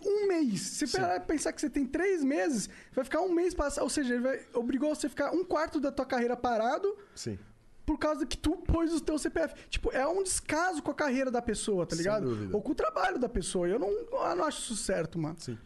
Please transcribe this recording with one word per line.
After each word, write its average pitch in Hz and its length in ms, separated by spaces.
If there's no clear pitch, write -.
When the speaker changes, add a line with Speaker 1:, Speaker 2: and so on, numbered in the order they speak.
Speaker 1:
um 403 220
mês? 294 340
Se - 260
Speaker 2:
Sim. 302 100
Speaker 1:
parar 359 180
pra 359 60
pensar 320 300
que - 80
você 294 100
tem 285 140
três 330 400
meses, 285 460
vai 262 100
ficar 302 180
um 370 120
mês 349 220
passa-, 285 260
ou 285 80
seja, 254 240
ele 247 80
vai, 262 180
obrigou 262 400
você 294 140
a - 20
ficar 285 220
um 330 120
quarto 311 360
da 277 120
tua 262 140
carreira 240 320
parado 254 580
Speaker 2:
Sim. 101 240
Speaker 1:
por 302 100
causa 302 260
que - 140
tu 302 140
pôs 330 420
o 311 80
teu 311 160
C 294 140
P 339 80
F. 302 160
Tipo, - 240
é 269 160
um 370 140
descaso 339 640
com 302 80
a - 40
carreira 262 360
da 233 100
pessoa, 208 460
tá 165 80
Speaker 2:
Sem 165 100
Speaker 1:
ligado? 196 240
Speaker 2:
dúvida. 104 260
Speaker 1:
Ou 208 60
com 254 100
o - 40
trabalho 403 420
da 247 100
pessoa. 185 400
Eu 202 120
não, 381 100
eu 466 460
não 349 100
acho - 160
isso 233 140
certo, 175 420
mano. 160 220
Speaker 2:
Sim. 117 260